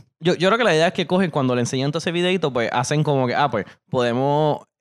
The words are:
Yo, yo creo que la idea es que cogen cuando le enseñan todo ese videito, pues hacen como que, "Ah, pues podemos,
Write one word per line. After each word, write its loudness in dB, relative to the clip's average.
Yo, 0
yo 0
creo 2
que 0
la 2
idea 4
es -4
que -4
cogen 0
cuando 0
le 0
enseñan -2
todo -4
ese -4
videito, 0
pues 0
hacen 0
como 2
que, -2
"Ah, 0
pues -2
podemos, 0